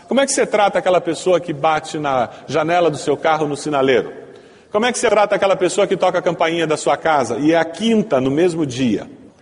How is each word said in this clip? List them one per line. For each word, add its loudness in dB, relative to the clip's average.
Como 0
é 2
que -2
você 0
trata 2
aquela 2
pessoa 0
que -6
bate -2
na -2
janela 2
do -4
seu -2
carro 0
no -6
sinaleiro? 0
Como 0
é 0
que -6
você 0
trata 4
aquela 2
pessoa 0
que -2
toca 0
a -2
campainha 0
da 0
sua 0
casa 0
e 2
é 4
a 2
quinta 0
no 0
mesmo 0
dia? -2